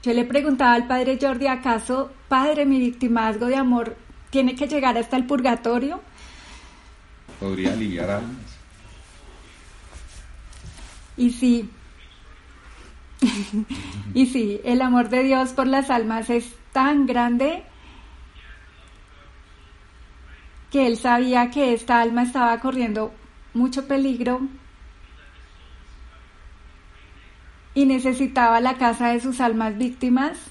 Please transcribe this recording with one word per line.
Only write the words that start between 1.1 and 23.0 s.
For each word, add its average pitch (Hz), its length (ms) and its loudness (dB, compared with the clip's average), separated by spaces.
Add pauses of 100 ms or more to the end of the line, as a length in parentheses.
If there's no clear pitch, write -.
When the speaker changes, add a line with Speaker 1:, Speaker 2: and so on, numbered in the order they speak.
Speaker 1:
Jordi, 269 260 0
"¿Acaso, 254 640 -2 (180)
padre, 285 380 2
mi 269 140 4
victimazgo 233 680 0
de 254 100 0
amor 247 400 0 (340)
tiene 254 260 2
que 285 100 -2
llegar 262 320 0
hasta 233 180 -2
el 254 100 -2
purgatorio?". 254 760 -2 (1400)
Speaker 2:
Podría 95 340 -4
aliviar 95 380 -4
almas. 117 260 -6 (2750)
Speaker 1:
Y 240 140 2
sí. 240 400 0 (1500)
<laughs> 208 460 -2 (480)
Y 254 120 4
sí, 220 380 -2
el 247 180 2
amor 247 260 4
de 254 140 0
Dios 262 300 2
por 262 140 0
las 269 220 2
almas 226 400 -2
es 240 240 -2 (200)
tan 277 340 2
grande 247 560 0 (3000)
que 269 160 2
él 233 120 0
sabía 247 520 2
que 269 220 0
esta 233 300 2
alma 233 220 0
estaba 240 360 0
corriendo 226 520 -4 (420)